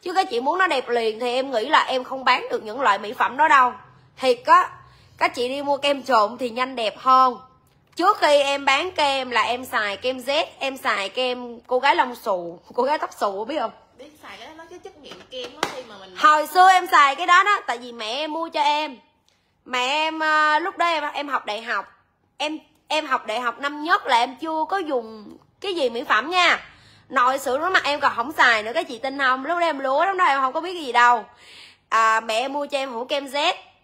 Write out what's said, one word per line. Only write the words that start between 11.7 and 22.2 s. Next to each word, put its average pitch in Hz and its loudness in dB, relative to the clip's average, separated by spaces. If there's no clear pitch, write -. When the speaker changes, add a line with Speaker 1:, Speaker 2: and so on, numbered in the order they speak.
Speaker 1:
gái 277 4
lông 254 0
xù, 175 -6
cô 247 -2
gái 294 0
tóc 311 -6
xù, 208 -4
biết 294 -6
không? 226 -4
Speaker 2:
Biết 294 -20
xài 202 -20
cái 226 -18
đó, 311 -20
nó 330 -20
cái 349 -20
chất 381 -20
liệu 220 -20
kem 247 -12
đó, 302 -6
khi 254 -12
mà 208 -18
mình - -20
Speaker 1:
Hồi 302 6
xưa 370 8
em 359 6
xài 294 6
cái 339 -4
đó 359 8
đó, 403 2
tại 240 -4
vì 247 -14
mẹ 233 -10
em 294 -6
mua 330 -6
cho 320 -2
em. 294 0
Mẹ 247 -2
em, 311 -2
ờ, 311 2
lúc 349 -6
đó 339 2
em, 320 0
em 285 -6
học 269 -4
đại 208 -8
học. 220 -6